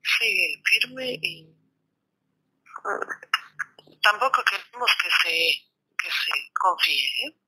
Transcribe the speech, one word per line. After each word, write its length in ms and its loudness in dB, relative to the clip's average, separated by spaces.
sigue 600 0
firme 580 0
y, 220 -6
mm, 1160 -8
tampoco 420 4
queremos 460 0
que 60 -2
se, 480 0
que 140 -6
se 480 -4
confíe, 680 0
¿eh? 100 -14